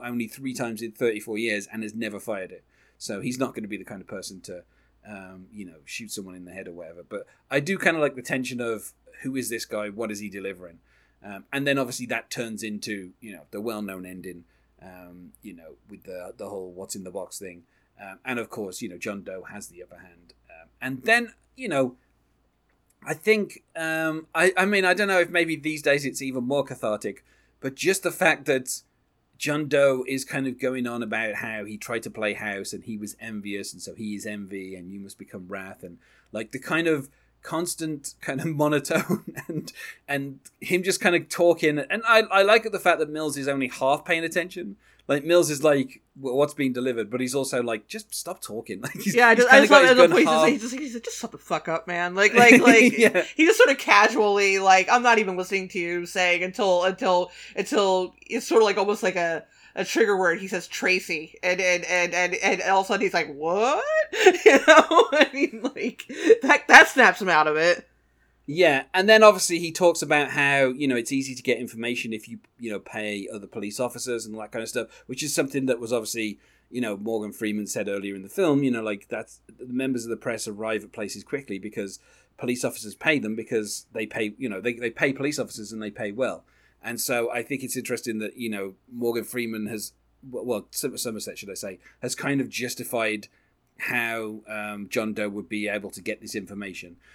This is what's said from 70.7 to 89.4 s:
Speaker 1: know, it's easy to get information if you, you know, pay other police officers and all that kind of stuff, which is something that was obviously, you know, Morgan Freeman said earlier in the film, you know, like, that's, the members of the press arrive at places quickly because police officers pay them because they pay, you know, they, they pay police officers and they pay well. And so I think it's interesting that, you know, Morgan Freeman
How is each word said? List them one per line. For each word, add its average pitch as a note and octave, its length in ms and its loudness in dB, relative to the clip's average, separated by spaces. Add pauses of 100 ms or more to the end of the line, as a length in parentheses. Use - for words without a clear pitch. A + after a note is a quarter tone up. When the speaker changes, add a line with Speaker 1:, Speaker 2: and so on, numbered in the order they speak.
Speaker 1:
know, B2+ 80 0
it's A#2+ 160 -4
easy C3+ 220 -4
to A#2+ 80 -14
get A#2+ 160 0
information A#2 560 -6
if G#2+ 160 -10
you, A2+ 80 -16 (220)
you A#2 120 -10
know, G2+ 80 -6
pay G#2 540 -8
other G2 140 -12
police G#2 320 -10
officers A#2+ 480 -6
and G#2+ 80 -12
all A2 60 -12
that G#2+ 100 -14
kind A2+ 100 -8
of A2+ 80 -10
stuff, A#2 180 -6 (200)
which C3 160 -8
is C#3+ 100 -6
something C3+ 320 -2
that B2 140 0
was A#2 120 -8
obviously, A2 460 -4 (320)
you A#2+ 100 -8
know, G#2+ 160 -4
Morgan G#2 380 -6
Freeman G#2+ 320 -4
said G2+ 220 -6
earlier G2 260 -6
in F#2+ 80 -12
the G2 80 -16
film, D3+ 320 2
you C3+ 80 2
know, A2+ 140 -2
like, G#2 260 -8
that's, A2+ 300 -10 (180)
the - 80 -18
members B2+ 380 -4
of A#2 80 -8
the A2+ 40 -6
press A2+ 320 -8
arrive A2 360 -6
at G#2 80 -20
places G2+ 320 -10
quickly G#2+ 340 -8
because G2+ 400 -10 (400)
police B2 260 -4
officers A2 300 -8
pay D#3 240 0
them G#2+ 180 -4
because A2 580 -6
they A2 120 -6
pay, G#2+ 320 -6
you C3 100 -6
know, F#2+ 140 -8
they, A#2+ 120 -2
they A#2 180 -6
pay C#3+ 200 0
police C#3 280 -4
officers G#2+ 320 -10
and A2 100 -10
they G#2 80 -8
pay G#2 220 -8
well. G#2 340 -6 (380)
And A2+ 180 -8
so A#2+ 300 -2
I A#2+ 100 -6
think B2+ 220 -8
it's B2 120 -8
interesting A#2+ 440 -6
that, G#2+ 180 -8
you A#2 140 -6
know, G2 240 -8 (180)
Morgan A#2 300 -2
Freeman A2+ 440 -6